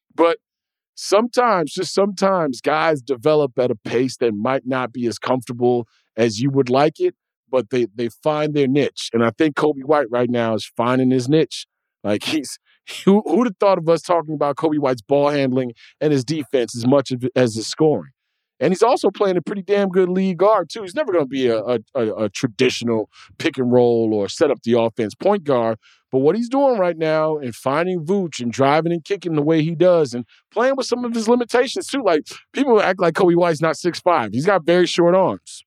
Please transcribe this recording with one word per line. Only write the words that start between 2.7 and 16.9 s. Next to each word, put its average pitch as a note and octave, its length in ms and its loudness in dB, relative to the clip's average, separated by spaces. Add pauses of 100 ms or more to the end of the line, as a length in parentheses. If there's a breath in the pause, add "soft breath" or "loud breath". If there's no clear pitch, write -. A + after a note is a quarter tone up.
develop C3+ 560 0
at B2 140 2
a A2+ 40 -6
pace A#2+ 420 -4
that A#2+ 160 0
might A#2+ 320 -4
not B2+ 260 -4
be A#2+ 160 -4
as G#2+ 100 -4
comfortable B2 720 -2 (300)
as A2 240 0
you C#3 100 0
would C3+ 180 0
like C#3+ 300 2
it, F3+ 160 -2 (340)
but B2 200 -2
they, B2 260 0
they A#2+ 140 -4
find D3+ 440 -4
their C#3+ 140 2
niche. C3+ 460 -2
And A#2 100 2
I A2+ 80 2
think D#3 240 0
Coby C#3+ 300 -2
White C#3+ 260 0
right A#2+ 180 0
now A#2 260 -2
is G2+ 220 -8
finding B2+ 320 0
his B2+ 200 0
niche. D3+ 360 0 (380)
Like, G#2 220 -2
he's, C#3+ 340 -6 (460 loud breath)
who, G3+ 200 6
who'd G#3+ 220 2
have G3 100 -8
thought G3 200 2
of D#3+ 100 -6
us E3 140 4
talking D#3+ 340 -2
about C#3+ 220 -2
Coby D#3 200 0
White's C3 240 0
ball C#3+ 280 2
handling C3 420 0 (300 soft breath)
and D3+ 100 0
his C3 140 0
defense C3 500 -2
as A#2 100 -4
much C3+ 260 2